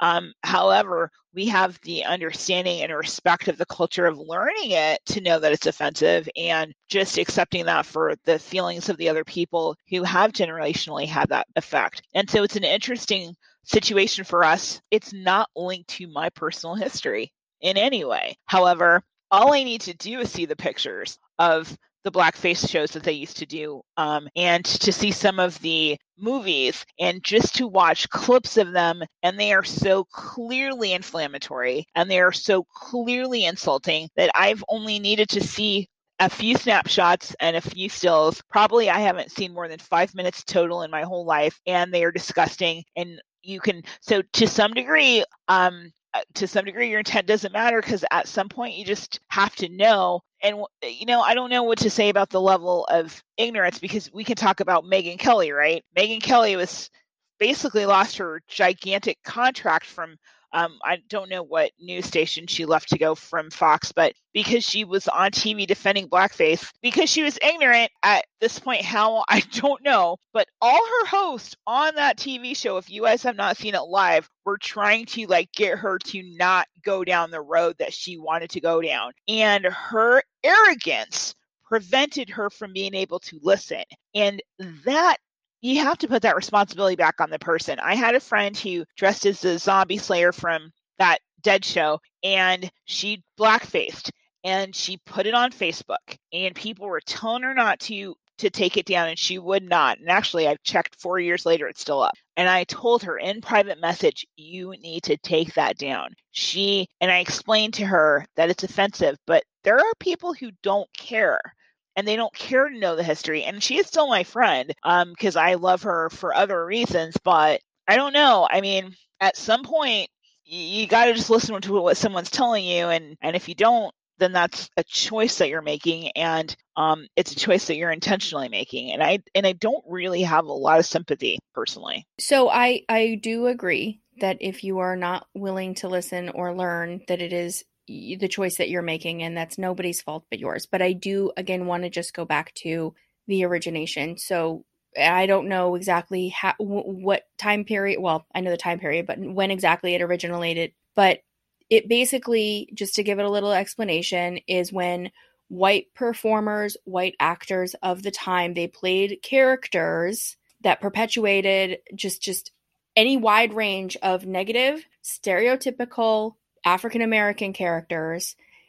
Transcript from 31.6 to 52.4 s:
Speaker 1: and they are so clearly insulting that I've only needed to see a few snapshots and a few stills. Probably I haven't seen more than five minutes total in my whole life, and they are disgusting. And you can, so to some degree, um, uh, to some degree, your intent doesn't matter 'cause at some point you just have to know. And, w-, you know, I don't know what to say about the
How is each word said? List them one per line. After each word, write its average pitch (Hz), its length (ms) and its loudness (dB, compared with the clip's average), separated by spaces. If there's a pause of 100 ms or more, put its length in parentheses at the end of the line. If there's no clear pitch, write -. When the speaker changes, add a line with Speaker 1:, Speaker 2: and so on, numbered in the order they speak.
Speaker 1:
and 175 160 0
they 185 100 4
are 180 120 6
so 190 320 0
clearly 247 800 -4
insulting 160 720 -2
that 175 180 4
I've 202 360 2
only 214 280 -4
needed 208 300 2
to 196 140 -2
see 202 480 -2 (280)
a 185 120 4
few 220 260 0
snapshots 180 840 2
and 165 160 0
a 165 60 0
few 185 300 -8
stills. 160 580 2
Probably 214 400 4
I 185 120 2
haven't 180 300 0
seen 185 220 -8
more 175 160 -8
than 156 100 -12
five 180 360 0
minutes 180 280 -4
total 175 380 0
in 160 100 -8
my 156 120 -4
whole 175 240 -6
life, 156 400 2
and 180 260 0
they 170 120 2
are 170 80 2
disgusting. 170 720 -2 (140)
And 170 240 -10 (220)
you 190 180 -12
can, 175 220 -2 (180)
so 202 220 0 (100)
to 233 140 4
some 214 260 2
degree, 254 500 4 (260)
um, 180 440 2 (200)
uh, 113 100 -4 (120)
to 190 140 -4
some 196 160 0
degree, 220 260 -4
your 214 80 0
intent 202 280 -2
doesn't 208 260 0
matter 226 280 2
'cause 214 300 -4
at - 160 2
some 202 220 -4
point 240 260 -8
you 190 100 -12
just - 440 -6
have 202 280 0
to 185 120 -4
know. 185 520 4 (220)
And, 202 100 2
w-, 208 140 -8 (160)
you 123 240 -10
know, 240 140 4
I 226 140 4
don't 247 160 -2
know 247 120 2
what 226 180 2
to 226 100 2
say 208 180 2
about 196 220 2
the 190 100 0